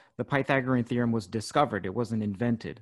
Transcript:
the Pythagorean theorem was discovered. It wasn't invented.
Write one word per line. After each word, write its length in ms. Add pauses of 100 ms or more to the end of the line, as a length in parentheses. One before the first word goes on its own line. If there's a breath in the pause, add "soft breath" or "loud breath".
(160 soft breath)
the 80
Pythagorean 600
theorem 260
was 140
discovered. 580
It 100
wasn't 280
invented. 580